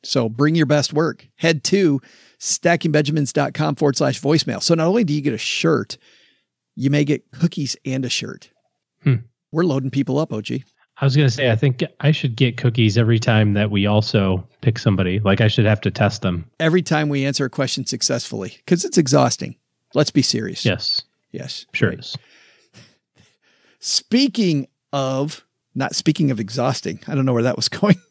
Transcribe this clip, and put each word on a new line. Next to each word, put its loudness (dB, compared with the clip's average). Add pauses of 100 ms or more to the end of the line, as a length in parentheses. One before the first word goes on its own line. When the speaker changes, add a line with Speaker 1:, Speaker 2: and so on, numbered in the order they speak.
Speaker 1:
So -2
bring 0
your 2
best 0
work. -2 (100)
Head -2
to 2 (360)
stackingbenjamins 0
dot -2
com -2
forward 0
slash 0
voicemail. 0
So 2
not 0
only 2
do 0
you -4
get -2
a -6
shirt, -2 (800)
you 0
may 2
get -2
cookies -4 (100)
and -4
a -6
shirt. -8 (520)
Speaker 2:
Hmm. 4 (380)
Speaker 1:
We're 0
loading 0
people -2
up, -4
O -6
G. -6 (360)
Speaker 2:
I 2
was 2
gonna 4
say, 0
I 4
think 0 (180)
I 2
should -2
get 0
cookies 2
every 4
time 4
that 0
we 2
also 2 (140)
pick 0
somebody. 2
Like, 2
I 6
should 2
have 4
to 0
test 0
them. -2 (160)
Speaker 1:
Every 2
time 0
we -2
answer -2
a -4
question -4
successfully, -4
'cause 2
it's 0
exhausting. 2 (380)
Let's 2
be 2
serious. -4
Speaker 2:
Yes. -2 (320)
Speaker 1:
Yes. -12
Speaker 2:
Sure 0
Speaker 1:
Right. -6
Speaker 2:
it -18
is. -14 (1600)
Speaker 1:
Speaking 0 (240)
of, -4 (300)
not -4
speaking -2
of -4
exhausting, -6
I -8
don't -2
know 0
where 0
that 0
was -4
<laughs> -8
going. 4 (140)